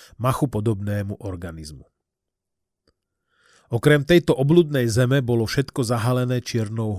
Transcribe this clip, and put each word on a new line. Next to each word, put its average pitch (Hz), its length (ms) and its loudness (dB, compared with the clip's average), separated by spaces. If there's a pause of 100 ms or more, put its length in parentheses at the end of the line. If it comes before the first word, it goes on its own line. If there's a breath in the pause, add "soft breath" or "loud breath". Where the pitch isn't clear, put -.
(180 loud breath)
machu 123 320 -2
podobnému 104 720 -4
organizmu. 80 640 -12 (1800 soft breath)
Okrem 147 320 4
tejto 170 320 4
obludnej 143 560 2
zeme 127 320 2
bolo 117 240 0
všetko 135 400 -2
zahalené 123 560 -2
čiernou 110 560 -4